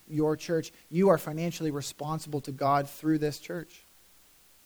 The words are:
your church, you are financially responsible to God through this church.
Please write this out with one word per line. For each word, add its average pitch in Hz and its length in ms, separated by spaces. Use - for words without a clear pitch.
your 151 280
church, 160 360
you 185 180
are 165 80
financially 160 540
responsible 147 720
to - 100
God 139 360
through 156 300
this 147 220
church. - 420